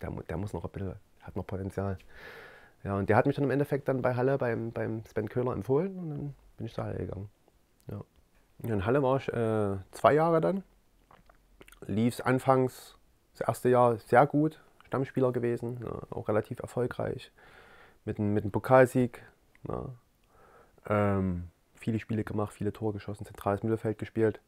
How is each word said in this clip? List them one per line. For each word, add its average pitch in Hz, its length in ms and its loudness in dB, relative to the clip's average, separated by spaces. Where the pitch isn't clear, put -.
der - 80 -6
mu-, - 120 -8
der - 140 -6
muss 101 160 -6
noch 85 120 -6
ein 92 60 -10
bisschen, 92 240 -8
hat - 140 -18
noch 92 100 -6
Potenzial." 98 500 -4
Ja, 98 140 -2
und 98 140 2
der 104 60 6
hat 127 100 6
mich 143 100 2
dann 147 80 0
im 135 60 0
Endeffekt 139 380 -2
dann 135 120 0
bei 123 140 2
Halle 131 240 0
beim, 117 340 -2
beim 113 320 -6
Sven 107 240 -6
Köhler 123 240 -2
empfohlen 151 460 -2
und 170 120 -8
dann 143 240 -8
bin 110 100 -8
ich 117 80 -12
zur 117 100 -6
Halle 101 140 -6
gegangen. 98 300 -8
Ja. 101 120 -10
Ja, 113 120 -2
in 95 100 -2
Halle 127 180 2
war 131 140 2
ich, 131 120 -6
äh, 110 480 0
zwei - 200 6
Jahre 160 300 4
dann. 180 200 0
Lief's 110 340 0
anfangs 131 800 0
das - 160 -4
erste - 220 0
Jahr 123 260 6
sehr 180 300 6
gut, 151 340 0
Stammspieler 131 460 0
gewesen, 120 500 -4
ja, - 80 -8
auch - 180 -6
relativ 110 320 -2
erfolgreich. - 720 -6
Mit 104 140 -4
dem, 104 160 0
mit 104 100 0
dem 101 60 -4
Pokalsieg, 127 720 4
ja. - 180 -6
Ähm, 98 560 2
viele 110 240 -4
Spiele 107 260 -4
gemacht, 101 280 -4
viele 104 200 -4
Tore 110 220 -4
geschossen, 101 300 -10
zentrales - 380 -2
Mittelfeld 110 360 -2
gespielt. 110 500 0